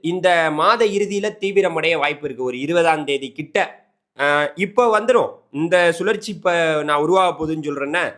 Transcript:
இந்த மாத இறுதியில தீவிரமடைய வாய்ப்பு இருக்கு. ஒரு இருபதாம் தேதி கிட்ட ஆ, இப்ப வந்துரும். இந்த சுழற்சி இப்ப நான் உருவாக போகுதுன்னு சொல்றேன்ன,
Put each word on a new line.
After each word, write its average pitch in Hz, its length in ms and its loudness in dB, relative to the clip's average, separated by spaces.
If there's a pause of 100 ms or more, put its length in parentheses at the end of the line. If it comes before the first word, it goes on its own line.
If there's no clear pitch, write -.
இந்த 170 260 0 (240)
மாத 185 340 2
இறுதியில 202 520 -2
தீவிரமடைய 175 600 0
வாய்ப்பு 147 280 -2
இருக்கு. 131 180 -8
ஒரு 127 160 -4
இருபதாம் 160 460 2
தேதி 139 260 -4
கிட்ட - 260 -8 (640)
ஆ, 139 60 0 (300)
இப்ப 202 340 0
வந்துரும். 220 420 2 (200)
இந்த 165 240 0 (160)
சுழற்சி 190 400 -4
இப்ப 180 180 -4 (340)
நான் 147 200 0
உருவாக 180 260 2
போகுதுன்னு 156 380 -6
சொல்றேன்ன, 147 340 -2 (160)